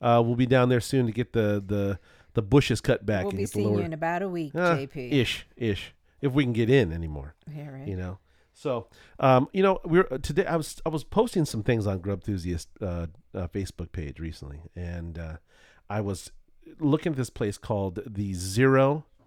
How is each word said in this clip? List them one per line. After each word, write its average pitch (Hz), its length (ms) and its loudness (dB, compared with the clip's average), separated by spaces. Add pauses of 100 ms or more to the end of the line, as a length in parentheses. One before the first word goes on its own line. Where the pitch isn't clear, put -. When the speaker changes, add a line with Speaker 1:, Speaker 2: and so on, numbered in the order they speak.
Speaker 1:
uh, 120 240 6
we'll 120 100 0
be 127 100 4
down 123 240 6
there 123 120 4
soon 131 260 2
to 110 40 -2
get 113 220 -4
the, 104 320 2
the, 98 340 -2 (360)
the 123 80 0
bushes 120 380 4
cut - 240 0
back 104 180 0
Speaker 2:
We'll 202 80 -4
Speaker 1:
and 190 60 -4
Speaker 2:
be 196 60 -2
Speaker 1:
get 208 80 -4
the - 40 -8
Speaker 2:
seeing 208 140 2
Speaker 1:
lower 208 100 2
Speaker 2:
you 185 60 0
in 160 80 -6
about 165 280 -4
a 196 80 -4
week, 165 260 -6
Speaker 1:
Uh, 170 220 4
Speaker 2:
J 139 100 -6
P. 127 240 -10
Speaker 1:
ish, - 360 2 (100)
ish. 107 360 -2 (280)
If 135 120 0
we 143 100 4
can 120 100 0
get 113 160 2
in 123 240 6
anymore. 76 400 -8 (200)
Speaker 2:
Yeah, 147 160 -14
right. 135 180 -14
Speaker 1:
You 98 100 -6
know? 92 220 -8 (340)
So, 123 340 -6 (340)
um, 131 320 6
you 190 100 4
know, 190 220 4
we're, 175 260 4
uh, 131 60 -4
today 156 280 -2
I 170 120 0
was, - 280 -8
I 165 40 -2
was 156 160 -4
posting 202 400 0
some 110 180 -4
things 110 240 2
on 95 120 -2
Grub 95 200 -4
Enthusiast, 87 480 -4 (140)
uh, 87 260 -4 (260)
uh, 92 140 -6
Facebook 90 460 -8
page 73 260 -8
recently, 78 400 -12 (160)
and, 85 420 -8
uh, 80 200 -10 (520)
I 107 120 -4
was 98 300 -6 (460)
looking 156 360 0
at 135 40 -8
this 127 120 -4
place 104 280 -4
called 98 480 -4
the 101 280 -6
Zero, 131 720 2 (220)